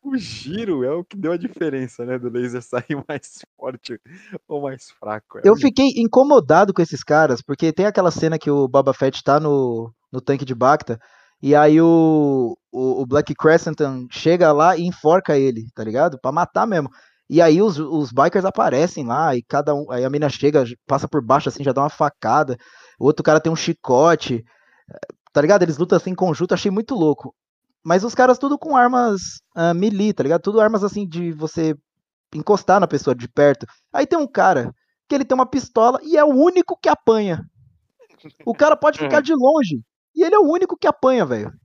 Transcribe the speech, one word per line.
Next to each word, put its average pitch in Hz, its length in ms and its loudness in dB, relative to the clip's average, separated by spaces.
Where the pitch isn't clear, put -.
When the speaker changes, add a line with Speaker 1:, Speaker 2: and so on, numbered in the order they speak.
Speaker 1:
O 269 140 -6
giro 160 680 -6
é 131 80 -2
o 175 120 -6
que - 120 -18
deu 170 160 -4
a 175 40 -4
diferença, 131 680 -8
né, 127 120 -6
do 123 140 -8
laser 123 320 -6
sair - 240 -8
<laughs> 143 220 -10
mais - 320 -14
forte 127 440 -14
ou 143 160 -8
mais 131 300 -10
fraco. - 460 -12
É - 60 -12
Speaker 2:
Eu 202 100 2
Speaker 1:
o - 20 -10
giro. 285 120 -2
Speaker 2:
fiquei 262 180 0
incomodado 214 760 2
com 175 80 -4
esses 165 220 -4
caras, 147 400 0
porque 156 300 -4
tem 190 140 -2
aquela 196 260 0
cena 160 260 -4
que - 120 -6
o 143 180 0
Boba 131 260 2
Fett - 300 -4
tá 143 160 2
no, 123 520 -2
no 127 80 -10
tanque 139 240 -4
de 127 100 -8
Bacta, 123 420 0
e 143 140 4
aí 151 240 6
o, 151 760 2
o, 127 320 -2
o 127 40 -6
Black 147 280 -2
Crescentan 151 760 0
chega 165 420 2
lá 160 240 4
e 170 100 -4
enforca 175 500 0
ele, 120 380 -2
tá 110 80 -12
ligado? 135 380 -2
Pra 131 100 -4
matar 175 380 -2
mesmo. 160 200 -4
E 156 140 4
aí 165 180 6
os, 202 160 2
os 147 360 -6
bikers 175 320 0
aparecem 170 600 -2
lá, 139 300 -2
e 117 80 -6
cada 147 320 -2
um, 143 160 -8
aí 123 140 -4
a 131 60 -4
mina 147 180 -2
chega, 143 360 0
passa - 220 -2
por 151 120 -2
baixo, 135 280 0
assim, 139 160 -10
já 135 80 -2
dá 135 100 -2
uma 147 80 -2
facada, 135 680 -2
o 117 60 -6
outro - 180 0
cara 156 160 4
tem 160 120 -2
um 160 40 -4
chicote, 139 880 0
tá 147 100 2
ligado? 180 220 4
Eles 160 140 -4
lutam 180 180 0
assim 185 140 -2
em 185 40 -6
conjunto, 160 400 -2
achei - 160 -2
muito 220 240 -6
louco. 151 400 -2
Mas 175 180 0
os 233 140 -8
caras 262 200 4
tudo 277 220 -4
com 302 180 -4
armas, 240 640 0
ah, 170 180 0
melee, 202 400 0
tá - 120 -6
ligado? 165 180 0
Tudo 214 180 0
armas 214 220 2
assim 202 240 -6
de 170 260 -6
você 156 400 -4
encostar 190 460 0
na 175 80 2
pessoa 139 260 -2
de 120 140 -10
perto. 143 360 2
Aí 277 120 0
tem 330 140 0
um 285 80 -2
cara 160 480 0
que 285 60 -2
ele 277 100 -2
tem 262 120 -2
uma 254 100 0
pistola 247 560 0
e 311 140 0
é 294 80 6
o 302 100 4
único 349 480 2
que 339 60 0
apanha. 214 560 0
O 233 100 -4
cara 302 220 4
pode 294 220 0
ficar 302 200 0
Speaker 3:
Uhum. 285 40 2
Speaker 2:
de 302 140 -2
longe 247 440 2
e 339 80 2
ele 339 100 2
é 415 40 6
o 311 120 4
único 359 260 -2
que - 120 -2
apanha, 262 360 0
velho. 107 280 -6